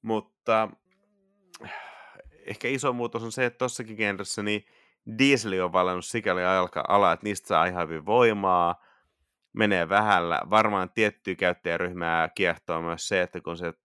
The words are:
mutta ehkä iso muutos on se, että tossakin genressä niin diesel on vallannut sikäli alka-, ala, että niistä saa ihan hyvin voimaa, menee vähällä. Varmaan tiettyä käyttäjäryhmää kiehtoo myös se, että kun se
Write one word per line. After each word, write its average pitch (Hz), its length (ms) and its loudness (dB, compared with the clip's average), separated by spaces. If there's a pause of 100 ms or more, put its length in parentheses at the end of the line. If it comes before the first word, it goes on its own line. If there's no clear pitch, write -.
mutta 110 680 0 (1800)
ehkä 104 220 -10
iso 131 260 -2
muutos 117 300 -6
on 113 80 -10
se, 131 140 -2
että 120 120 -6
tossakin 110 400 -8
genressä 101 460 -4
niin 104 220 -2 (520)
diesel 113 460 2
on 87 100 -2
vallannut 90 320 0
sikäli 95 360 -2
alka-, 90 460 0
ala, 98 240 6
että 85 120 -2
niistä 104 240 -6
saa 85 180 4
ihan 90 220 -2
hyvin 78 180 -8
voimaa, 98 800 2 (680)
menee 101 360 2
vähällä. 95 600 2
Varmaan 104 400 2
tiettyä 104 460 -2
käyttäjäryhmää 85 960 -2
kiehtoo 85 520 -2
myös 85 260 -8
se, 95 140 0
että 87 200 -6
kun 85 160 -10
se 85 160 -8 (120)